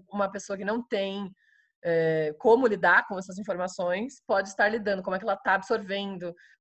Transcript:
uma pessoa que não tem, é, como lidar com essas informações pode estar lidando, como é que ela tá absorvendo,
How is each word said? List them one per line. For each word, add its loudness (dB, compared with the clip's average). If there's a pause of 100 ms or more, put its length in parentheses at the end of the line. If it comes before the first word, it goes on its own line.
uma -2
pessoa -8
que -8
não -2
tem, -4 (520)
é, 0
como 6
lidar 4
com -6
essas -12
informações -4
pode 0
estar 2
lidando, -2
como -4
é -2
que -10
ela 0
tá 0
absorvendo, -4 (260)